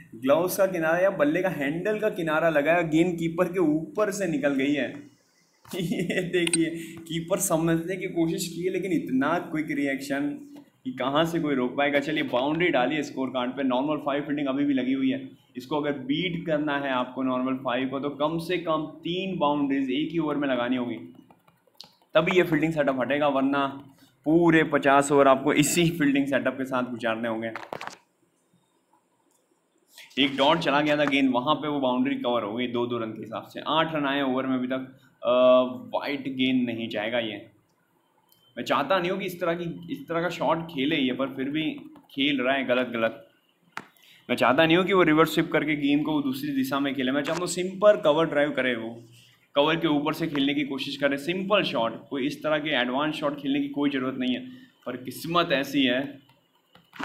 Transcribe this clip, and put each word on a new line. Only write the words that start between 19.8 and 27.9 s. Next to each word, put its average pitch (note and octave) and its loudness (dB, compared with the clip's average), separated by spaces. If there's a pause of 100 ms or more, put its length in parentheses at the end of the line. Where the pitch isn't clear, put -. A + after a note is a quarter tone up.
एक D3+ -2
ही E3 -2
ओवर D3+ -2
में C#3 -2
लगानी B2 0
होगी, A#2+ -4 (1200)
तभी F3 4
ये F3 6
फील्डिंग D#3+ 2
सेटअप C#3 0
हटेगा, C#3+ 0
वरना C#3 0 (600)
पूरे D#3+ 6
पचास C#3 4
ओवर C#3 8
आपको C3+ 4
इसी D#3+ 4
फील्डिंग C#3 0
सेटअप C3 0
के C3 -6
साथ B2+ -2
गुजारने A#2 -4
होंगे। A2+ -6 (2750)